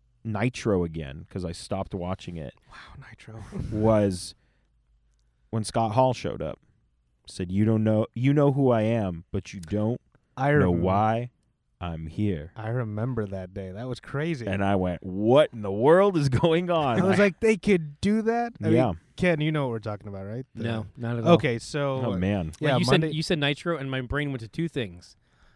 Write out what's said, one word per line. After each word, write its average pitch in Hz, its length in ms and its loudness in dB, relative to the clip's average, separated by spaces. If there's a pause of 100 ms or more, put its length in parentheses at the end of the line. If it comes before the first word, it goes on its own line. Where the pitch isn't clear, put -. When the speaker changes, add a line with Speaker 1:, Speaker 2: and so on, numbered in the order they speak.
(240)
Speaker 1:
Nitro 104 600 0
again, 80 440 -8
'cause 90 160 -8
I 82 80 -6
stopped - 420 -8
watching 87 420 -8
it, 73 180 -12 (160)
Speaker 2:
Wow, - 400 -20
Nitro. 110 320 -18 (300)
<laughs> - 0 -
Speaker 1:
was 107 640 2 (1160)
when 110 140 -2
Scott 113 280 -2
Hall 131 220 4
showed - 280 -6
up. - 160 -8 (680)
Said, 90 260 -8
"You 101 120 4
don't 110 200 4
know, 110 300 4
you 127 180 2
know 143 200 6
who 135 180 4
I 113 120 4
am, 104 480 -2
but - 220 -6
you 101 80 -12
don't 107 400 -2 (360)
Speaker 2:
I 135 160 0
Speaker 1:
know 92 200 4
Speaker 2:
rem- 85 100 2
Speaker 1:
why 110 480 2 (500)
I'm 82 280 -8
here." 87 480 -2
Speaker 2:
I 110 140 -8
remember 113 560 -4
that 95 280 -10
day. 95 160 -10
That 110 160 -10
was 127 140 -8
crazy. 143 460 -6
Speaker 1:
And 98 180 -2
I 98 120 2
went, 90 280 -2
"What 110 480 4
in 113 100 -10
the 98 80 -4
world 170 460 6
is 143 120 2
going 170 420 2
on?" 143 300 2
Speaker 2:
I 175 40 4
was 190 160 4
like, 202 200 4
"They 220 160 4
could 170 440 0
do 214 220 2
that?" 233 380 -2
I - 40 -6
mean, - 100 4
Speaker 1:
Yeah. 127 180 4 (240)
Speaker 2:
'Ken, 175 240 2
you 156 120 0
know 151 140 0
what 123 40 -4
we're 113 80 -6
talking 104 300 -8
about, 98 180 -12
right? 117 180 -10 (120)
The 113 80 -8
Speaker 3:
No, 113 220 -4 (100)
not 120 220 -4
at 113 60 -4
all. 170 100 8
Speaker 2:
Okay, 120 260 2
so 139 460 -4
Speaker 1:
Oh, 98 100 -2
man. 92 300 0
Speaker 3:
Like, - 140 -10
Speaker 2:
yeah, 143 180 2
Speaker 3:
you 117 80 2
Speaker 2:
Monday 156 220 4
Speaker 3:
said, 156 60 -6
you 156 80 -2
said 170 160 -2
Nitro, 147 380 -2
and 135 140 -6
my 131 100 -4
brain 139 300 -4
went 131 100 -6
to 110 80 -14
two 165 180 -4
things. 98 500 -8 (400)